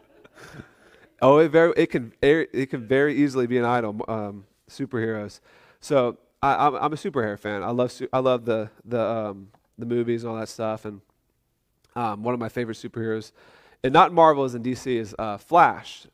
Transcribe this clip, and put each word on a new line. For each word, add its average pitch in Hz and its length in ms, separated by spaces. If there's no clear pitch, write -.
Oh, 139 160
it 160 100
very, 165 300
it 165 80
can, 123 340
it 139 480
can 123 180
very 135 280
easily 131 320
be 120 100
an 120 80
idol, 117 340
um, 104 360
superheroes. 113 720
So 127 380
I, 139 240
I'm, 139 80
I'm 147 180
a 156 40
superhero 120 420
fan. 104 240
I 95 80
love 123 220
su-, - 200
I 131 60
love 127 260
the, 110 240
the, 117 160
um, 104 480
the 117 80
movies 117 360
and 117 100
all 113 60
that 110 120
stuff. 110 340
And, 104 160
um, 107 260
one 120 120
of 120 60
my 110 100
favorite 113 260
superheroes, 110 560
and 131 120
not 170 180
Marvel, 160 320
is 123 100
in 120 60
D 123 140
C, 123 240
is, 104 200
uh, 104 200
Flash. 131 760